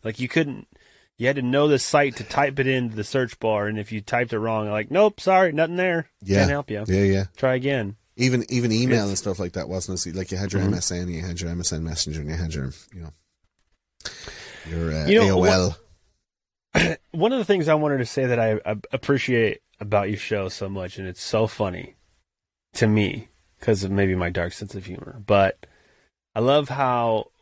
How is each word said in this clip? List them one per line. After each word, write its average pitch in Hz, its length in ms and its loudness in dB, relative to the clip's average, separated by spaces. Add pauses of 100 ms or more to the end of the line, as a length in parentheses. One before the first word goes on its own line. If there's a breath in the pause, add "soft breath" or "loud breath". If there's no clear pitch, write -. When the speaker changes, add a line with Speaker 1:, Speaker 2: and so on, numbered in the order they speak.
Speaker 1:
Like, 110 160 -8
you 127 100 -4
couldn't, 143 400 -2 (500 soft breath)
you 117 80 0
had 139 100 2
to 135 60 -4
know 135 260 2
the 143 100 4
site 143 380 2
to 110 80 -8
type 139 340 -2
it 131 80 2
into 123 300 0
the 104 80 -4
search 127 340 -2
bar, 107 280 0
and 107 120 -4
if 104 140 -8
you 110 80 -6
typed 120 320 -2
it 113 60 -2
wrong, 107 320 -2
like, 107 200 -4
"Nope, 202 300 4
sorry, 185 320 4
nothing 160 240 0
there. 175 320 0 (140)
Speaker 2:
Yeah. 98 160 2
Speaker 1:
Can't 98 120 6
help 143 200 -2
you. 107 180 -6
Speaker 2:
Yeah, 95 140 4
yeah. 95 220 2 (120)
Speaker 1:
Try 127 200 0
again." 127 400 -2 (200)
Speaker 2:
Even, 123 320 2
even 120 240 0
email 120 300 2
Speaker 1:
It's 101 80 -2
Speaker 2:
and 95 80 -2
stuff 92 200 -4
like 90 140 -6
that - 160 -6
wasn't 92 300 -6
as - 80 -4
e-, 85 60 -10
like, 95 180 -6
you 92 80 -4
had 98 140 -4
your 98 100 0
Speaker 1:
Mm-hmm. 98 100 2
Speaker 2:
M 87 60 0
S 90 140 -2
N, 90 160 -4
you 82 120 -6
had 87 200 -6
your 85 100 -6
M 85 100 -4
S 85 140 -2
N 80 100 -4
Messenger, 80 380 -4
and 73 80 -8
you 80 60 -4
had 82 180 -4
your, 67 160 -6 (240)
you 87 80 -16
know, 80 80 -16 (1600 loud breath)
your, 82 260 -4
uh, 76 120 -2
Speaker 1:
You 98 140 6
know, 110 60 6
Speaker 2:
A 98 40 4 (100)
O 90 40 4
L. 92 320 4 (960)
Speaker 1:
what, 165 340 2
<clears throat> - 40 -20
one 185 220 2
of 269 60 0
the 214 60 0
things 175 240 2
I 156 60 6
wanted 151 240 2
to 120 80 0
say 131 200 -2
that 120 140 2
I, 110 240 2
I 107 120 -2 (160)
appreciate 123 680 2 (180)
about 101 300 0
your 104 100 -2
show 98 300 -4
so 98 220 -8
much, 92 280 -8
and 95 100 -8
it's 90 140 -12
so 110 240 0
funny 90 500 -6 (760)
to 120 120 2
me, 107 420 2 (320)
'cause 98 240 0
of 95 60 -4
maybe 98 240 2
my 90 160 -2
dark 90 220 -4
sense - 220 -12
of 95 120 -12
humor. 95 400 -14
But 98 400 4 (680 soft breath)
I 110 60 -2
love 139 280 4
how 123 640 0 (120)